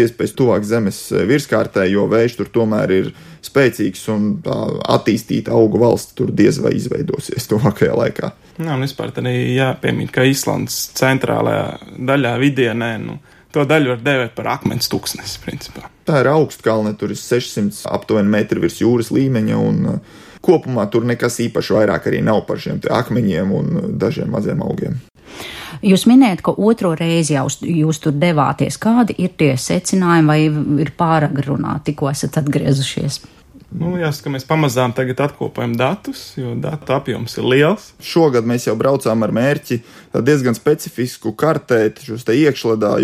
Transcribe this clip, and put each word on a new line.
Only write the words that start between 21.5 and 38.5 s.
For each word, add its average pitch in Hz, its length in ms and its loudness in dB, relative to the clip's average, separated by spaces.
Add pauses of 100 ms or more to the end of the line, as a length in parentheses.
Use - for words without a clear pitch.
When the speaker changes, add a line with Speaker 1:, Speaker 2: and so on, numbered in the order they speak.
Speaker 1:
vairāk 104 320 2
arī 107 140 0
nav 107 240 0
par - 100 -4
šiem - 240 -6
te - 80 -4
akmeņiem 107 640 0
un, - 240 -2
eh, - 160 -4
dažiem - 360 -2
maziem - 320 -2
augiem. - 360 -4 (840)
Speaker 3:
Jūs 190 240 4
minējat, 233 360 6
ka - 100 0
otro 196 440 2
reizi 165 380 0
jau 131 120 0
jūs 156 540 -2
tur 156 120 0
devāties. 147 640 0
Kādi 226 400 2
ir 180 100 0 (100)
tie 147 160 4
secinājumi, 170 720 2
vai 151 140 4 (400)
ir 151 180 0
pāragri 156 480 2
runāt, 139 380 -2
tikko 147 260 -2
esat 139 220 -4 (100)
atgriezušies? 143 800 -2 (480)
Speaker 2:
Nu, 170 320 -4
jāsaka, 151 320 -4
mēs 135 160 -6
pamazām 127 480 2
tagad 127 240 -2
apkopojam 120 560 -4
datus, 165 640 -4
jo 120 160 -6
datu 147 400 -4
apjoms 117 400 -6
ir 113 80 -4
liels. 143 460 2 (100)
Speaker 1:
Šogad 127 480 2
mēs 120 160 -2